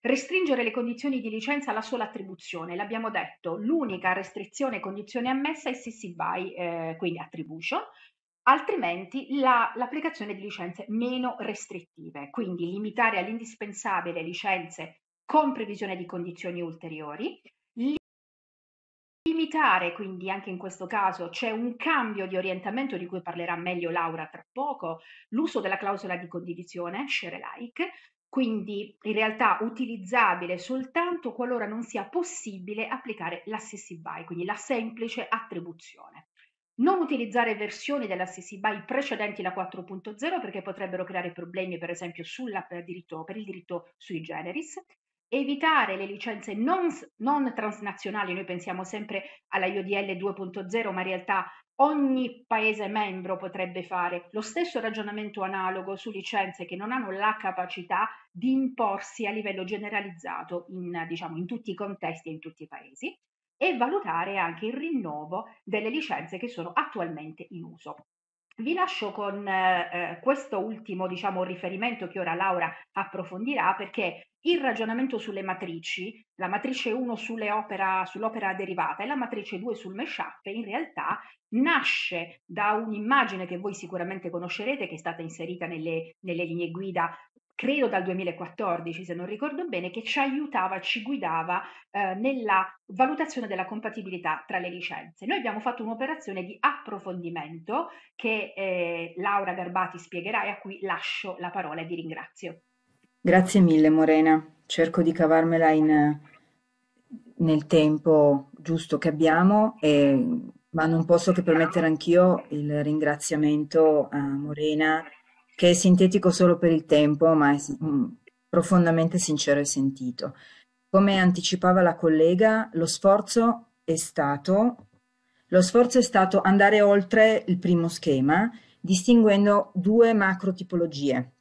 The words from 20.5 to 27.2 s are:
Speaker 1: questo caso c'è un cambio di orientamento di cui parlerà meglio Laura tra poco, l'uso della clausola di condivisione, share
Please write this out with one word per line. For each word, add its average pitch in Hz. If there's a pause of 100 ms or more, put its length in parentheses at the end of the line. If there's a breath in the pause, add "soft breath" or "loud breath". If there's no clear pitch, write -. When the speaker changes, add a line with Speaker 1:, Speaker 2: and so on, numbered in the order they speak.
Speaker 1:
questo 185
caso 190
c'è 220
un 240
cambio 226
di 185
orientamento 190
di 175
cui 180
parlerà 170
meglio 175
Laura 165
tra -
poco, 247 (280 soft breath)
l'uso 285
della 196
clausola 196
di 180
condivisione, 175
share 175 (120)